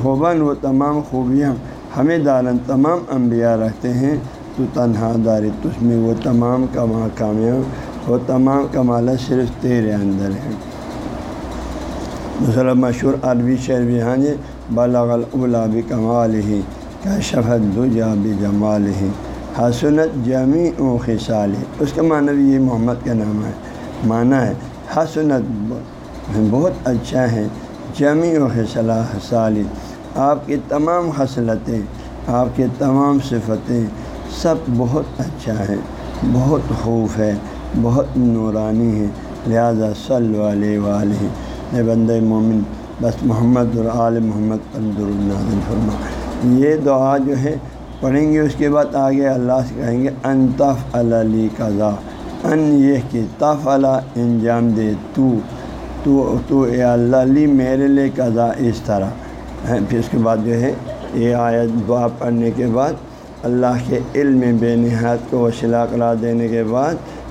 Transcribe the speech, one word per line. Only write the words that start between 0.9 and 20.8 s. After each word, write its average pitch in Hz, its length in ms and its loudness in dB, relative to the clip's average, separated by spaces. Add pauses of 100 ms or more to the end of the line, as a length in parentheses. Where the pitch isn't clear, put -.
خوبیاں، 131 440 0 (460)
ہمیں 160 180 2
دارن 127 400 2 (100)
تمام 143 320 2 (100)
انبیاء 117 460 2
رکھتے 110 380 -2
ہیں، 135 220 2 (420)
تو 131 60 0 (100)
تنہا 113 380 2 (140)
داری 107 240 2 (120)
تجھ - 220 -4
میں 117 140 4
وہ 113 160 2 (100)
تمام 123 500 2
کما-، 113 420 0
کامیاب، 117 960 -2
وہ 123 60 2 (100)
تمام 135 440 2
کمالات 123 560 2
صرف 127 340 0
تیرے 117 320 2
اندر 98 360 0
ہیں۔ 110 440 -8 (1700)
دوسرا 127 260 4
مشہور 127 400 2 (100)
عربی 123 340 2
شعر 127 240 0
بھی، 120 200 2
ہاں 123 160 0
جی، 143 160 2 (360)
بلغ 120 420 2
الاولی 117 720 0
بکمالہ، 113 800 0 (420)
کشف 127 460 0
الدجی 113 520 2
بجمالہ، 101 1080 0 (500)
حسنت 143 640 2
جمیع 131 720 2 (100)